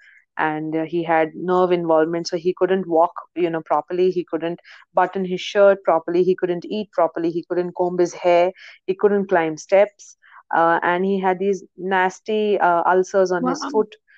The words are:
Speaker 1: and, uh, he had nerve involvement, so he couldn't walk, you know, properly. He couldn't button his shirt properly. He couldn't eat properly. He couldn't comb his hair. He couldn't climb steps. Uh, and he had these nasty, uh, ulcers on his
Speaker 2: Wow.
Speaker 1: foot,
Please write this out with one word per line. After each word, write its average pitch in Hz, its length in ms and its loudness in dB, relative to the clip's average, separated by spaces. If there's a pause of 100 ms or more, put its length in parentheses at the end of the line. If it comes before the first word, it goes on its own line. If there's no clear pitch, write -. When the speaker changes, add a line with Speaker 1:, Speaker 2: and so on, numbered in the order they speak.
(380)
Speaker 1:
and, 156 380 -4
uh, 160 80 -2
he 165 200 -4
had 160 300 0
nerve 180 380 0
involvement, 170 560 0
so - 100 -6
he 170 160 -2
couldn't 185 340 0
walk, 170 260 2 (220)
you 170 140 0
know, 165 160 -4
properly. 180 460 0
He 170 140 -4
couldn't 170 340 -6 (340)
button 185 300 0
his 180 160 -6
shirt 196 460 4
properly. 170 380 2
He 180 120 2
couldn't 175 300 -4
eat 214 260 -8
properly. 165 400 -2
He 160 180 -6
couldn't 175 260 -4
comb 180 220 -2
his 175 160 0
hair. 175 380 2 (340)
He 190 100 -4
couldn't 202 340 0
climb 165 280 0
steps. - 600 0 (380)
Uh, 165 260 2
and 175 220 0
he 196 160 0
had 185 200 0
these 196 260 -2 (100)
nasty, 190 840 -2
uh, 170 280 2
ulcers 185 480 2
on 180 120 -2
his 277 200 -4
Speaker 2:
Wow. 277 60 -8
Speaker 1:
foot, 214 240 -2 (220)